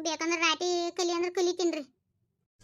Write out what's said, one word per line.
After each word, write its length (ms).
ಬೇಕಂದ್ರ 360
ರಾಟಿ 580
ಕಲಿ 160
ಅಂದ್ರ 180
ಕಲಿತೀನ್ರಿ. 500